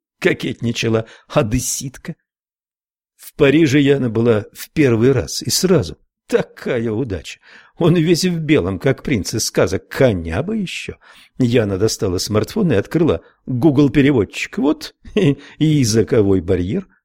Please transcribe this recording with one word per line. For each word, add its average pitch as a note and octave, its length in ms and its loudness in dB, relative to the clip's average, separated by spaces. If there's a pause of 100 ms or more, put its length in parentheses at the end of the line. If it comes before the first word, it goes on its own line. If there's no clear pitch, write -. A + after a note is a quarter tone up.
(180)
кокетничала A#2 880 -4 (220)
одесситка. C3 880 -4 (1000)
В - 180 -20
Париже D3 460 4
Яна C#3 300 2
была A2 420 0
в - 180 -20
первый B2+ 420 2
раз G2 300 -4
и - 80 -6
сразу. D3 480 0 (280)
Такая C#3 640 -4
удача! G#2+ 480 -6 (360)
Он E3+ 180 4
весь E3+ 300 2
в F3 160 0
белом, G#2 380 0
как C3+ 240 -2
принц G2+ 320 -4
из A2 120 -4
сказок, F#2+ 420 -2
коня F#2 540 0
бы G#3+ 140 -4
еще! - 400 -8 (420)
Яна A#2 400 2
достала G2 400 -2
смартфон B2+ 540 -2
и G#2 40 2
открыла A#2 460 0 (240)
Google C3 440 2
переводчик. C3+ 680 0
Вот D4 360 -2 (100)
<laughs> - 100 -20
и, D#3 240 2 (200)
и C#3+ 60 0
языковой A2 760 2
барьер F#2 460 -2 (180)